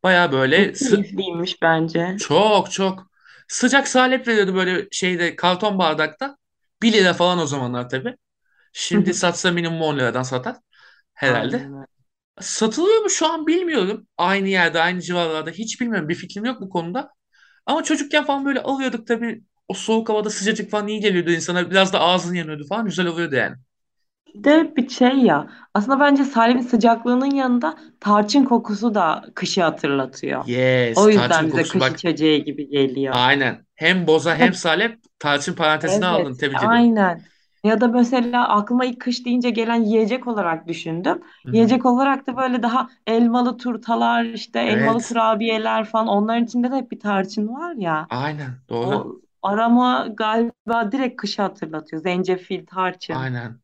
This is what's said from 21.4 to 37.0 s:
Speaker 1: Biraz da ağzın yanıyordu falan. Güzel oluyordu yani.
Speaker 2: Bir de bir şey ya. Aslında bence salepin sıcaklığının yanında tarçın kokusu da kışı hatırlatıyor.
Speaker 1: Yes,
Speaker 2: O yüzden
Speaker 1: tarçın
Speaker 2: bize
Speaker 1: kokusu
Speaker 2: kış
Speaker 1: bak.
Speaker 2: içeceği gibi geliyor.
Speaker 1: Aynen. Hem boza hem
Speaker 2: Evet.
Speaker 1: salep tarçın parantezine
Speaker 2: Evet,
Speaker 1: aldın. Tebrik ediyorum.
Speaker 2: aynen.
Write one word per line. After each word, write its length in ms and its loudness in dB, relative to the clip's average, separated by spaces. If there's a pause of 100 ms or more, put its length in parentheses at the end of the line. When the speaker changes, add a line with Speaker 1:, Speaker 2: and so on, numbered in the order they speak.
Speaker 1:
Biraz 220 2
da 80 0
ağzın 340 0
yanıyordu 340 -8
falan. 180 -4
Güzel 200 -2
oluyordu 300 -4
yani. 200 -2 (760)
Speaker 2:
Bir 100 -18
de 320 4
bir 120 -2
şey 200 2 (100)
ya. 320 4 (240)
Aslında 260 0
bence 240 4
salepin 360 2
sıcaklığının 720 2
yanında 420 0 (240)
tarçın 440 4
kokusu 500 0
da 300 0 (100)
kışı 280 -2
hatırlatıyor. 840 -2
Speaker 1:
Yes, 500 2
Speaker 2:
O 140 6
yüzden 0 -
Speaker 1:
tarçın 400 4
Speaker 2:
bize 200 0
Speaker 1:
kokusu 0 -
Speaker 2:
kış 220 2
Speaker 1:
bak. 20 -6
Speaker 2:
içeceği 520 0
gibi 240 -8
geliyor. 540 0
Speaker 1:
Aynen. 520 2
Hem 320 2
boza 300 4
hem 160 4
Speaker 2:
Evet. 20 -4
Speaker 1:
salep 460 -2 (180)
tarçın 360 0
parantezine 520 2
Speaker 2:
Evet, 0 -
Speaker 1:
aldın. 300 0
Tebrik 260 -2
ediyorum. 300 4
Speaker 2:
aynen. 320 0 (400)